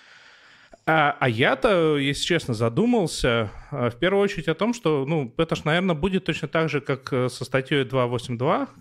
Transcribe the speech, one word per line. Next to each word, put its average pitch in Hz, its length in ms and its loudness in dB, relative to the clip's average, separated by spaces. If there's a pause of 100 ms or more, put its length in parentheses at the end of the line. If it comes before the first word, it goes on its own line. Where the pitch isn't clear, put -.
(880)
А, 156 320 4
а 135 100 2
я-то, 160 680 2
если 139 260 -2
честно, 160 300 -2
задумался, 120 960 0 (220)
э, 127 180 -2
в 117 80 -8
первую 196 240 2
очередь 196 280 -2
о 160 40 0
том, 214 180 -2
что, 156 360 0
ну, 147 300 -2
это 165 180 0
ж, - 80 -10
наверное, 175 320 0
будет 185 300 -2
точно 156 220 -4
так 160 220 0
же, 139 100 -2
как, - 320 -4
э, 127 180 0
со - 140 -10
статьёй 135 420 0
два 123 200 0
восемь 123 320 -4
два, 185 300 0 (140)